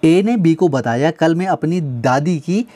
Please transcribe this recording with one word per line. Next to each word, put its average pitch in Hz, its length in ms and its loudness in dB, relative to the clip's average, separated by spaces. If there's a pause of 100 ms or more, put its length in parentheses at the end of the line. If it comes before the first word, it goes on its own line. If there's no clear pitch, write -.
ए 170 180 4
ने 233 140 0
बी 165 180 2
को 175 140 0
बताया, 131 440 0
"कल 165 220 0
मैं 180 120 -2
अपनी 170 340 -2
दादी 139 580 -2
की 196 380 -4